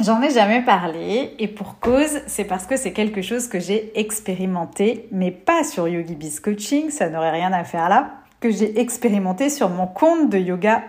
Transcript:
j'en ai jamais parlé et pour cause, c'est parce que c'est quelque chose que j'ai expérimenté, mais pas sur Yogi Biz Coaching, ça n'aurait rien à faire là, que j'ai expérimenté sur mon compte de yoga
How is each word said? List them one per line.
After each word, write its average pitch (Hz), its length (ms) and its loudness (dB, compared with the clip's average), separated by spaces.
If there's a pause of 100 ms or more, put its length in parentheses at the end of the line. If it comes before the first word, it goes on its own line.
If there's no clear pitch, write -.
j'en 220 220 2
ai 302 80 2
jamais 233 320 4
parlé 180 760 0
et 214 100 -2
pour - 300 -12
cause, 285 480 2
c'est - 180 -6
parce 185 220 -6
que 269 100 -2
c'est 202 160 -4
quelque 214 300 -2
chose 233 260 -4
que - 100 -4
j'ai 214 400 -2
expérimenté, 190 1120 -2
mais 185 200 0
pas - 340 0
sur 170 240 -2
Yogi 170 260 -4
Biz 156 260 -10
Coaching, 285 500 -2
ça 185 180 -2
n'aurait 160 240 0
rien 180 200 0
à 175 120 0
faire 170 240 -2
là, 247 220 4 (300)
que 233 100 2
j'ai 214 280 0
expérimenté 202 720 0
sur 214 180 0
mon 180 180 -2
compte 311 440 4
de 196 80 2
yoga 185 500 2